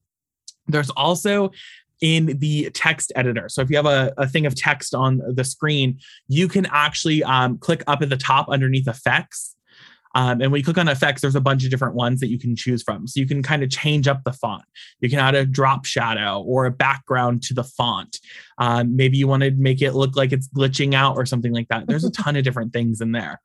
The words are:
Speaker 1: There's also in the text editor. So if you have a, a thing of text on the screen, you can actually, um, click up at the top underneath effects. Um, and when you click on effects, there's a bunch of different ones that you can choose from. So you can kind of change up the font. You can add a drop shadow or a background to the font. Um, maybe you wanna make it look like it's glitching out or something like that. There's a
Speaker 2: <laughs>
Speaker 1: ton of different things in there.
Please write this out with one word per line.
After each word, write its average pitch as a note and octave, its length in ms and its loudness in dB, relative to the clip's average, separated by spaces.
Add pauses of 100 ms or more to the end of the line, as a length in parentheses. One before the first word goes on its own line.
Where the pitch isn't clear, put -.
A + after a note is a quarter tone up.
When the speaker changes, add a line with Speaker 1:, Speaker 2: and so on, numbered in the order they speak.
(680)
Speaker 1:
There's D3 240 0
also F#3+ 600 0 (500)
in D#3+ 380 2
the D3+ 340 -2
text - 420 -2
editor. A#2 340 -2
So - 120 -4
if C3 80 0
you D3 60 2
have D3 100 4
a, C3+ 320 2
a C3+ 100 0
thing D3+ 180 0
of C3 100 -2
text - 400 -2
on C3 260 2 (120)
the B2+ 100 0
screen, C3+ 560 -2 (280)
you E3 220 2
can F#3+ 220 0
actually, D3+ 520 2
um, C3 340 2
click - 300 -2
up C#3+ 140 2
at C#3+ 80 0
the C3+ 80 0
top C#3+ 320 2
underneath C3 380 0
effects. - 680 -4 (600)
Um, B2 260 2
and C3+ 100 2
when C#3+ 80 2
you C3+ 60 -2
click E3+ 140 0
on E3 80 4
effects, C#3 340 0
there's C#3 140 2
a C#3+ 60 2
bunch C3+ 240 2
of C3 40 -2
different C3 240 -2
ones A#2+ 280 0
that A#2+ 80 -2
you A2+ 100 -2
can A#2+ 160 -2
choose A#2+ 260 -2
from. G#2 240 -6
So B2+ 140 -6
you C3 80 2
can C#3 160 -2
kind C#3+ 180 0
of C3+ 80 -2
change D3 380 0
up C3+ 160 0
the A#2+ 100 -4
font. G#2+ 300 -8 (380)
You B2 80 0
can C#3 100 0
add C3+ 160 4
a C3+ 100 4
drop C3+ 400 2
shadow G#2 560 -2
or B2+ 240 0
a B2 60 0
background B2+ 720 0
to - 100 -6
the C#3+ 100 -2
font. A#2 540 -6 (400)
Um, A#2+ 380 0
maybe C3 220 2
you C3+ 100 2
wanna C3+ 240 2
make C3+ 320 2
it C3+ 100 2
look C3+ 220 0
like C3 160 2
it's C3 160 -2
glitching C#3 480 0
out C3+ 200 4
or B2+ 120 -2
something A#2+ 260 -2
like A#2 140 -2
that. A2+ 180 -2
There's E3+ 200 0
a - 60 -2
Speaker 2:
<laughs> G#3 120 -6
Speaker 1:
ton D3 140 0
of C3+ 60 0
different A#2 300 -2
things A#2 280 0
in A2+ 100 -2
there. G2 340 -6